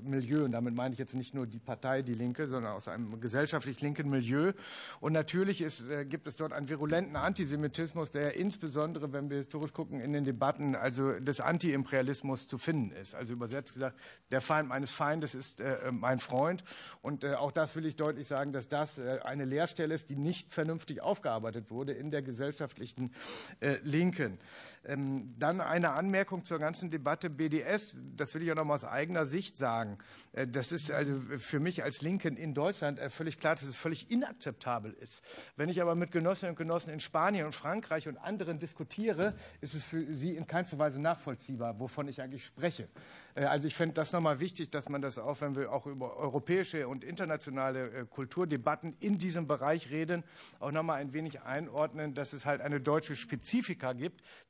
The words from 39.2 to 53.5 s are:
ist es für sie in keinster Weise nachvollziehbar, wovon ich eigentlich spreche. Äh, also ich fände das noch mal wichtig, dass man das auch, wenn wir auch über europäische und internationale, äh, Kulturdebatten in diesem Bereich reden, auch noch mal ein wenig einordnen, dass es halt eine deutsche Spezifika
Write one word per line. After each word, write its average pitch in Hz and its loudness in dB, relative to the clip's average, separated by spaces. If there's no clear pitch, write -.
ist 143 -6
es 151 -4
für 160 -4
sie 151 -2
in 160 -6
keinster 175 0
Weise 143 4
nachvollziehbar, 127 -2
wovon 131 -4
ich 139 -8
eigentlich 131 -10
spreche. 170 -4
Äh, 139 2
also 143 4
ich 147 0
fände 165 2
das 156 0
noch 175 4
mal 151 6
wichtig, 175 -4
dass 143 -2
man 143 -2
das 135 -2
auch, 139 -2
wenn 143 -2
wir 127 0
auch 135 -2
über 127 -4
europäische 156 2
und 127 -6
internationale, 135 0
äh, 123 -6
Kulturdebatten 151 0
in 202 4
diesem 170 0
Bereich 147 2
reden, 160 0
auch 131 -2
noch 156 2
mal 165 2
ein 139 -2
wenig 151 -4
einordnen, 151 -2
dass 139 -4
es 131 -10
halt 143 2
eine 143 0
deutsche 151 2
Spezifika 143 0